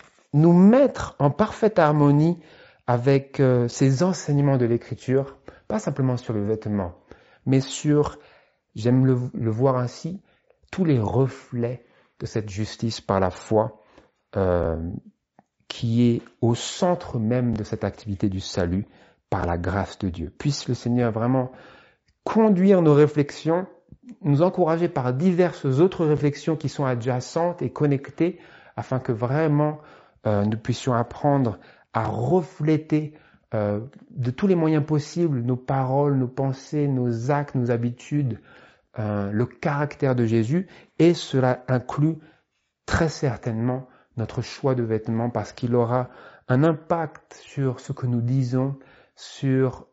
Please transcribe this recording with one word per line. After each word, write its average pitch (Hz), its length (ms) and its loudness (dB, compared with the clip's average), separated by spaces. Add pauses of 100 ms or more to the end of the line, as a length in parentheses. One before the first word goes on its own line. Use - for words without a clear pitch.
(320)
nous 160 200 6
mettre 214 680 6
en 143 100 4
parfaite 214 480 0
harmonie 151 640 4 (460)
avec, 135 500 0
euh, 123 300 2
ces 135 340 2
enseignements 143 540 0
de 123 80 2
l'Écriture, 120 720 -2 (320)
pas 214 100 -2
simplement 135 380 -2
sur 120 160 -8
le 104 120 -2
vêtement, 104 500 -4 (520)
mais 131 140 4
sur, 147 580 0 (560)
j'aime 123 320 2
le, 131 100 4 (180)
le 113 160 -2
voir 127 260 2
ainsi, 143 440 -6 (520)
tous 185 120 -2
les 143 140 4
reflets 120 880 -2 (320)
de 131 80 -10
cette 107 220 -6
justice 107 520 -6
par 98 200 0
la 92 100 2
foi, 110 500 -2 (540)
euh, 90 420 0 (920)
qui 120 420 0
est 120 120 -2 (180)
au 117 160 2
centre - 640 -4
même 117 360 0
de 107 60 -6
cette - 220 -6
activité 101 440 -4
du 95 120 -4
salut 92 480 -4 (420)
par 90 160 -2
la 87 120 -2
grâce 92 420 -4
de 98 80 -2
Dieu. 85 280 -8
Puisse - 300 -4
le 131 80 -2
Seigneur 120 380 0
vraiment 123 400 -2 (720)
conduire 196 580 4
nos 151 120 6
réflexions, 151 760 2 (540)
nous 143 180 2
encourager 170 480 2
par 127 240 -2
diverses 170 540 0
autres 160 400 2
réflexions 147 500 0
qui 143 140 -6
sont 139 160 -4
adjacentes 131 720 -2
et 135 100 -4
connectées, 147 680 -2 (340)
afin 127 260 -4
que - 120 -4
vraiment, 147 680 0 (460)
euh, 104 200 2
nous 110 100 0
puissions 120 380 -2
apprendre 123 640 0 (340)
à 113 140 -2
refléter, 151 1040 -2 (400)
euh, 104 280 -2 (300)
de 123 200 -4
tous 202 160 -2
les 190 80 4
moyens 156 320 2
possibles 151 560 -2
nos 123 140 0
paroles, 135 600 0
nos 127 100 0
pensées, 135 640 -4
nos 123 420 -2
actes, 143 240 -2
nos 123 160 0
habitudes, 120 680 -4 (580)
euh, 104 320 -4
le 107 140 0
caractère 143 720 -2
de 120 100 2
Jésus, 117 440 0 (300)
et 170 140 6
cela 127 560 0
inclut 143 480 0 (720)
très 165 240 0
certainement 123 800 -4 (280)
notre 113 240 -4
choix 131 340 -2
de 123 80 -2
vêtements, 113 460 -2
parce 107 240 -6
qu'il 120 220 -4
aura 123 340 2 (400)
un 127 160 4
impact 160 680 -2
sur 135 440 -6
ce - 140 -12
que 131 140 -6
nous 120 160 -2
disons, 131 560 -2 (380)
sur, 131 760 -2